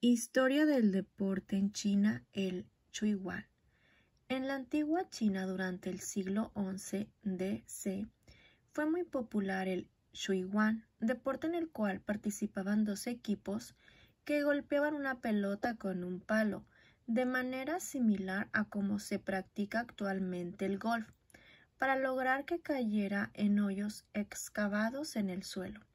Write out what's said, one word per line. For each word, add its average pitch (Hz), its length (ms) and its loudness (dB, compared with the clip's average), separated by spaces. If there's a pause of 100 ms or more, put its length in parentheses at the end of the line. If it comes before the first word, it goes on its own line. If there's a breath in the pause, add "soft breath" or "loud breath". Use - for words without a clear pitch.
Historia 262 640 4
del 247 280 6
deporte 196 640 0
en 202 160 2
China, 202 580 2
el 185 340 -2 (280)
Chuiwan. 202 520 -2 (840 soft breath)
En 262 180 -2
la 277 80 -2
antigua 302 540 0
China, 190 360 0
durante 185 440 -4
el 208 100 -6
siglo 196 540 -2
once 190 560 -4 (120)
D 190 440 -2
C, 202 420 -6 (640 soft breath)
fue 302 180 0
muy 349 140 2
popular 196 640 -2
el 185 220 -2 (240)
Chuiwan, 208 720 2 (160)
deporte 254 460 0
en 339 80 0
el 330 120 -2
cual 202 320 -2
participaban 208 840 0
dos 202 220 -2
equipos 220 680 -4 (480 soft breath)
que 294 180 2
golpeaban 285 520 2
una 269 260 -2
pelota 208 560 0
con 185 300 -4
un 180 160 -6
palo, 214 440 0 (400 soft breath)
de 247 200 2
manera 262 560 -2
similar 202 720 2
a 214 160 2
como 202 300 -2
se 202 200 -4
practica 196 640 -4
actualmente 190 840 -4
el 196 140 0
golf, 226 300 -2 (680 loud breath)
para 269 200 2
lograr 262 480 0
que 339 160 -2
cayera 208 720 0
en 202 260 4
hoyos 202 540 -2
excavados 214 1040 -2
en 202 120 0
el 185 140 -6
suelo. 196 380 -10 (120)